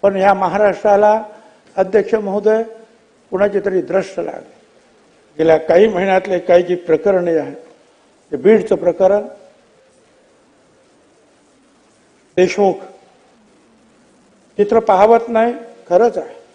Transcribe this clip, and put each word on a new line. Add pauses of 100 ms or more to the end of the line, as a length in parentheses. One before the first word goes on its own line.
पण
या
महाराष्ट्राला, (540)
अध्यक्ष
महोदय, (680)
कुणाची
तरी
द्रष्ट
लागली. (840)
गेल्या
काही
महिन्यातले
काही
जी
प्रकरणे
आहेत, (760)
ते
बीडचं
प्रकरण, (3250)
देशमुख, (1800)
चित्र
पाहवत
नाही, (340)
खरंच
आहे. (140)